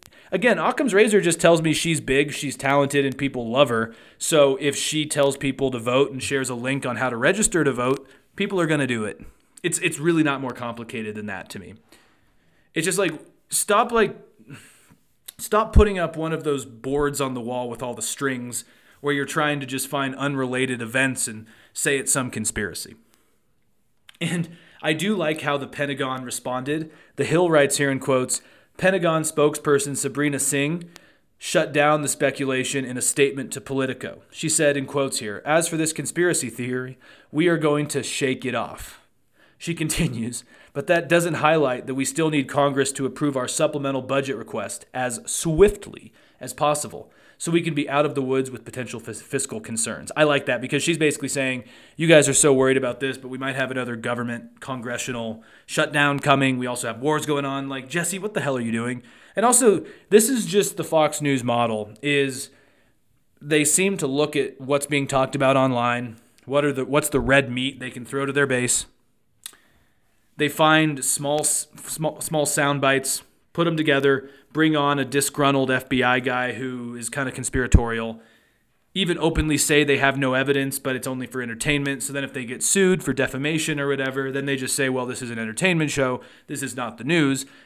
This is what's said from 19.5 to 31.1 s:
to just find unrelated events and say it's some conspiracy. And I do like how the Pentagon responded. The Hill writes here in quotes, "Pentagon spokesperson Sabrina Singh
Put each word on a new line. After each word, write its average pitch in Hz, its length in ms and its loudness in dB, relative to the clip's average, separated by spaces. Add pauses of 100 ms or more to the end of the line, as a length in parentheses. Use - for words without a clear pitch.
to 135 60 -8
just 131 220 -6
find 135 260 -2
unrelated 131 680 -2
events 127 460 -2
and 113 200 -12 (260)
say 143 260 0
it's 131 140 -2
some 127 180 -2
conspiracy. 104 640 -6 (1300)
And 165 300 -2 (320)
I 156 100 0
do 190 240 -2
like 156 240 -2
how 143 160 -2
the 135 100 -6
Pentagon 135 560 -4
responded. 131 720 -6 (240)
The 139 80 0
Hill 170 260 4
writes 143 280 6
here 143 120 2
in 135 80 0
quotes, 127 440 0 (340)
"Pentagon 170 460 2
spokesperson 147 760 0
Sabrina 139 420 -2
Singh 147 520 -2 (480)